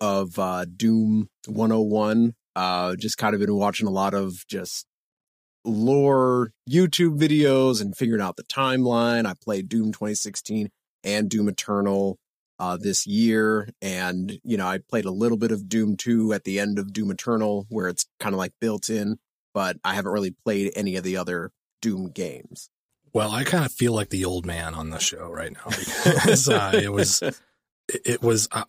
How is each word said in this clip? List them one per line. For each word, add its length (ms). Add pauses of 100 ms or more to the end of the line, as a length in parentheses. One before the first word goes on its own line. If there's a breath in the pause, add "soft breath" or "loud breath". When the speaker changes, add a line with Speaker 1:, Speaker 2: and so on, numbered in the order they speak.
Speaker 1:
of, 360
uh, 280
Doom 640 (160)
one 260
oh 80
one. 540 (200)
Uh, 400
just 220
kind 180
of 60
been 140
watching 340
a 20
lot 240
of 320
just 400 (760)
lore 880 (160)
YouTube 500
videos 640
and 160
figuring 240
out 160
the 80
timeline. 840
I 160
played 260
Doom 240
twenty 220
sixteen 560 (320)
and 280
Doom 180
Eternal, 680 (400)
uh, 180
this 300
year. 640 (100)
And, 640
you 140
know, 80
I 120
played 280
a 40
little 280
bit 140
of 180
Doom 260
two 380
at 100
the 160
end 180
of 140
Doom 180
Eternal, 600
where 180
it's 160 (160)
kinda, 160
like, 240
built 300
in, 260 (380)
but 300
I 100
haven't 180
really 220 (100)
played 320
any 200
of 80
the 120
other 340 (300)
Doom 300
games. 580 (440)
Speaker 2:
Well, 200
I 120
kinda 240
feel 240
like 180
the 140
old 220
man 280
on 160
the 80
show 320
right 220
now 120 (400)
because, 440
uh, 260
it 180
was, 300
Speaker 1:
<laughs> 680
Speaker 2:
it, 160
it 180
was, 300
I, 160